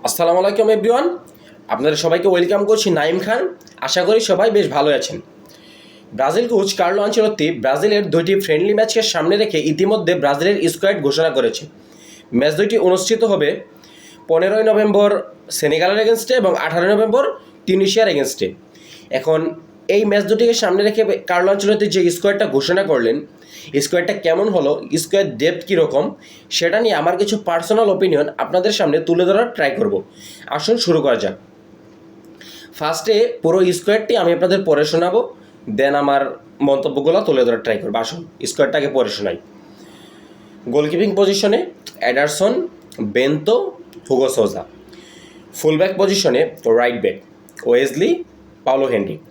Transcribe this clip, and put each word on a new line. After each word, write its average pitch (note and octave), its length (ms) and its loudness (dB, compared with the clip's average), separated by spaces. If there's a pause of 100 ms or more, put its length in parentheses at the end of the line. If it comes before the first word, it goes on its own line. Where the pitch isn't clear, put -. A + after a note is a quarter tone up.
আসসালামু E3+ 340 0
আলাইকুম G3+ 300 2
everyone, A#3 480 2 (520)
আপনাদের C#3+ 280 -2
সবাইকে E3+ 320 0
ওয়েলকাম F#3 360 2
করছি G#3+ 260 0
নাইম E3 280 0
খান। A#3 380 -4 (240)
আশা - 240 -2
করি A3 160 2
সবাই G3+ 300 2
বেশ G3+ 180 2
ভালো C#3+ 260 2
আছেন। - 260 -6 (960)
ব্রাজিল D#3+ 340 0
কোচ G3 260 0
কার্লো F#3+ 280 0
আনচেলত্তি G#3+ 480 0
ব্রাজিলের E3 600 0
দুইটি E3+ 300 0
ফ্রেন্ডলি F3+ 340 0
ম্যাচকে A3 280 2
সামনে F3 340 0
রেখে G3+ 220 0
ইতিমধ্যে E3+ 560 0
ব্রাজিলের D#3 540 0
স্কোয়াড F#3+ 340 -2
ঘোষণা D3 280 0
করেছে। B2+ 360 -2 (680)
ম্যাচ D3 200 2
দুইটি G#3 240 0
অনুষ্ঠিত F#3+ 460 2
হবে D3 360 0 (680)
পনেরোই G3 360 2
নভেম্বর G#3 580 4 (280)
সেনেগালের F3+ 560 0
against-এ A3+ 280 0
এবং G3 220 2
আঠারোই F3 380 0
নভেম্বর A3 440 0 (280)
তিউনিশিয়ার F#3+ 420 2
against-এ। C3+ 440 -2 (580)
এখন D#3+ 440 -2 (340)
এই G#3 160 2
ম্যাচ G3+ 200 2
দুটিকে A3 300 2
সামনে G3 280 0
রেখে G#3+ 220 0
কার্লো F3+ 460 0
আনচেলত্তি G3+ 360 0
যে F3 240 2
স্কোয়াডটা G3+ 360 0
ঘোষণা D3+ 360 0
করলেন, C#3 440 0 (540)
স্কোয়াডটা F3 320 -2
কেমন G3 360 0
হলো, D3+ 340 0 (160)
স্কোয়াড G3 280 0
ডেপথ D3 380 -2
কীরকম, D3+ 500 0 (360)
সেটা F3 300 0
নিয়ে A3 140 0
আমার E3 220 0
কিছু G3+ 220 -2
পার্সোনাল G3+ 520 0
ওপিনিয়ন D#3+ 380 0 (100)
আপনাদের F#3 340 0
সামনে E3 280 0
তুলে E3+ 240 2
ধরার G#3+ 300 2
ট্রাই C#3+ 220 -2
করব। G2+ 260 -2 (440)
আসুন F#3 300 -2
শুরু A#3 260 0
করা B2 140 2
যাক। G2+ 180 -4 (1400)
ফার্স্টে G#3 680 0
পুরো F3+ 300 2
স্কোয়াডটি G#3+ 440 0
আমি F3 160 2
আপনাদের F3+ 320 2
পড়ে D3+ 200 2
শোনাবো, F3+ 500 0 (360)
then C#3 240 0
আমার C#3 440 0 (220)
মন্তব্যগুলো C#3 600 2
তুলে C3+ 240 2
ধরার A#2 180 0
ট্রাই A2 160 -2
করবো। A#2 200 -4
আসুন A#2 300 -8 (180)
স্কোয়াডটাকে C#3+ 460 0
পড়ে A#2+ 180 0
শোনাই। G2+ 260 -6 (1300)
গোলকিপিং D#3 480 0
পজিশনে G3+ 500 2 (340)
এডারসন, D3+ 680 0 (320)
বেন্তো, D#3 760 -2 (320)
হুগো C3 180 2
সোজা। G2+ 360 -2 (880)
ফুলব্যাক D#3+ 420 0
পজিশনে F3+ 540 0 (160)
রাইট A#2+ 340 2
ব্যাক F#2 160 -4 (520)
ওয়েজলি, C#3 560 0 (400)
পাওলো C3+ 220 0
হেনরিক। G2 340 -4 (100)